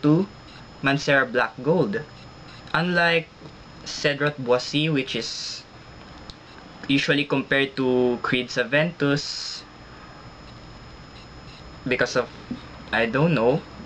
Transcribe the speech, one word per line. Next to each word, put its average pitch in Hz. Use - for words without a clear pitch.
to 170
Mancera 139
Black 117
Gold. 131
Unlike 170
Cedrat 147
Boissy, 139
which 135
is -
usually 143
compared 135
to 127
Creed's 123
Aventus 143
because 127
of, 120
I 113
don't 143
know, 123